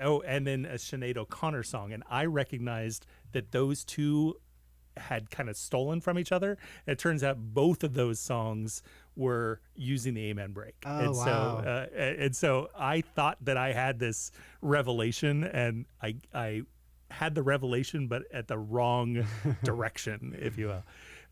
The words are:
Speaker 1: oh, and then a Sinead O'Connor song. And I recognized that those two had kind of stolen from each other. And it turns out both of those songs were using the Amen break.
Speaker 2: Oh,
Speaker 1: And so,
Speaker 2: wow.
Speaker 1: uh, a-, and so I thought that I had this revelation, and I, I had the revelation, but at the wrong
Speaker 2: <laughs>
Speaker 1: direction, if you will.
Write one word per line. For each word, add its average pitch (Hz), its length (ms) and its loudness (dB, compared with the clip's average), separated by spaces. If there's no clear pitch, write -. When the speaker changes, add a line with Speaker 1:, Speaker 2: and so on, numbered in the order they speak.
Speaker 1:
oh, 147 180 4
and 139 260 -2
then 135 180 -2
a 127 100 -8
Sinead 123 420 -4
O'Connor 131 460 -4
song. 104 300 -6
And 110 160 -10
I 139 180 0
recognized 120 800 -2
that 120 180 -4
those 135 340 2
two 151 520 2
had - 340 -6
kind 120 180 -4
of 107 80 -6
stolen 147 440 0
from 175 180 0
each 175 120 -2
other. 196 260 2
And 151 60 0
it 131 80 0
turns 156 240 2
out 135 120 2
both 151 300 6
of 139 120 -2
those 120 260 2
songs 110 600 -2
were 117 440 2
using 127 380 0
the 110 120 -2
Amen 101 260 -4
break. 104 220 -12
Speaker 2:
Oh, 147 140 -4
Speaker 1:
And 143 180 4
so, 120 80 2
Speaker 2:
wow. 117 400 4
Speaker 1:
uh, 127 300 0
a-, 139 300 0
and 135 120 2
so 143 400 4
I 156 260 2
thought - 420 0
that 131 120 2
I 127 160 2
had 127 260 0
this 117 340 -2
revelation, 143 840 2
and 120 400 0
I, 113 140 -4
I 113 280 -2
had 160 240 -2
the 151 80 0
revelation, 135 680 2
but 123 140 -2
at 120 160 -6
the 110 100 -2
wrong 120 640 2
Speaker 2:
<laughs> 135 180 0
Speaker 1:
direction, 113 800 -2
if 110 180 -4
you 107 100 -2
will. 95 140 -4